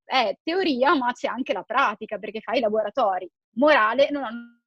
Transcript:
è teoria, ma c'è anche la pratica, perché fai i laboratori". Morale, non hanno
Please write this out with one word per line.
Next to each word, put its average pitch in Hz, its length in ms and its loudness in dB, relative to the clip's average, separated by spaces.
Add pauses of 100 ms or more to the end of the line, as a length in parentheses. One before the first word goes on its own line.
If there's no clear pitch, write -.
è 240 380 0
teoria, 330 520 2
ma 247 160 0
c'è - 160 -6
anche 240 260 -4
la 185 100 -8
pratica, 220 540 -2
perché 208 240 -12
fai 220 180 -4
i - 20 0
laboratori". 208 680 -2 (260)
Morale, 262 560 4
non 285 120 -6
hanno 233 420 -12